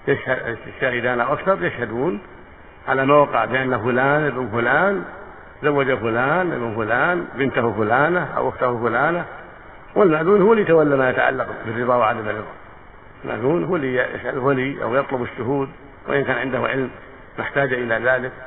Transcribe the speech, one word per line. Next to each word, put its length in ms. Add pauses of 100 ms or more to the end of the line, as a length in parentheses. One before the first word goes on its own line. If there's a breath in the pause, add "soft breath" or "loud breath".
يشهد، 500 (180)
الشاهدان 440
أو 140
أكثر 320
يشهدون 560 (640)
على 180
ما 80
وقع 320
بأن 380
فلان 420
ابن 280
فلان 500 (600)
زوج 300
فلان 580
ابن 240
فلان 600
بنته 380
فلانة 540 (100)
أو 120
أخته 340
فلانة، 420 (680)
والمأذون 460
هو 100
اللي 120
يتولى 340
ما 120
يتعلق 380 (180)
بالرضا 300
وعدم 340
الرضا. 240 (720)
المأذون 380
هو 120
اللي 200
يسأل 380
الولي 500
أو 120
يطلب 280
الشهود، 460 (380)
وإن 160
كان 140
عنده 220
علم 300 (500)
محتاج 340
إلى 220
ذلك. 360 (160)